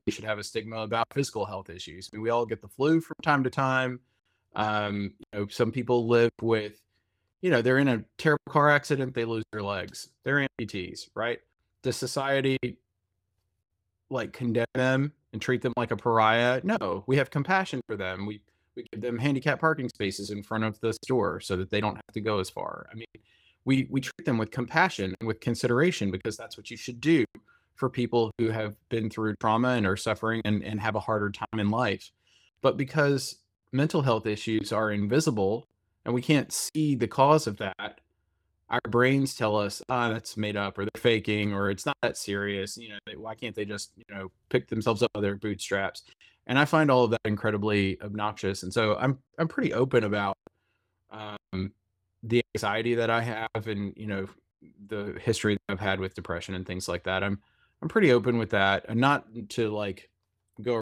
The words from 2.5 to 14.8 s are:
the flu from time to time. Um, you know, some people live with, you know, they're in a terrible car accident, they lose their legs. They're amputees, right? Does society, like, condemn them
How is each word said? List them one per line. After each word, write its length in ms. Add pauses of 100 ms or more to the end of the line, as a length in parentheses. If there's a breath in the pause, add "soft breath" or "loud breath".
the 60
flu 320
from 220
time 220
to 60
time. 500 (540)
Um, 640
you 80 (140)
know, 80
some 240
people 360
live 220 (120)
with, 400 (600)
you 80
know, 120
they're 160
in 100
a 160 (140)
terrible 320
car 200
accident, 440
they 100
lose 280
their 100
legs. 480 (140)
They're 220 (140)
amputees, 560
right? 240 (420)
Does 140
society, 640 (1500)
like, 220
condemn 420
them 380 (200)